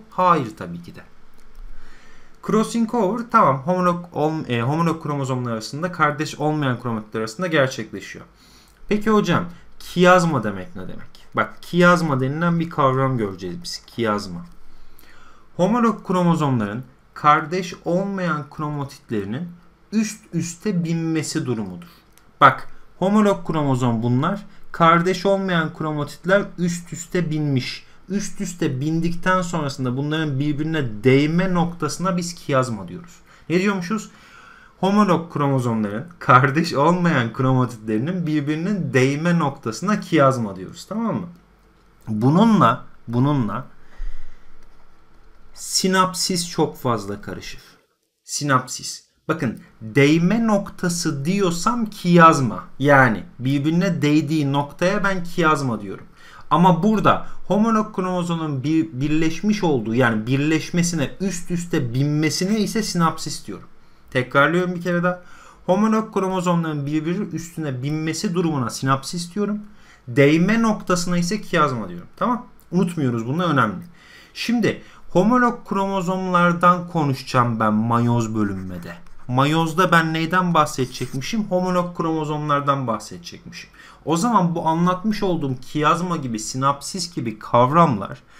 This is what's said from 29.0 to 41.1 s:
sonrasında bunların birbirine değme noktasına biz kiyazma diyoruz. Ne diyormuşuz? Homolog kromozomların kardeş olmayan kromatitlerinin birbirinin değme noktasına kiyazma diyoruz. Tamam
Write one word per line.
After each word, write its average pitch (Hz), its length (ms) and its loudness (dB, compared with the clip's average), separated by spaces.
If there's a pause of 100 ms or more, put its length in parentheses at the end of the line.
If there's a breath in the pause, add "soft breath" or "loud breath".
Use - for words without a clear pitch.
sonrasında 139 540 -4
bunların 147 440 -2
birbirine 147 640 -2
değme 156 500 4
noktasına 170 640 -2
biz 175 180 -6
kiyazma 117 540 -2
diyoruz. - 320 -16 (280 soft breath)
Ne 170 120 2
diyormuşuz? 196 500 -2 (720 loud breath)
Homolog 196 500 4
kromozomların 123 760 0 (120)
kardeş 139 560 4
olmayan 151 580 2
kromatitlerinin 131 960 0
birbirinin 151 640 -2
değme 143 460 2
noktasına 156 600 -2
kiyazma 123 560 2
diyoruz. - 320 -14
Tamam 202 320 -4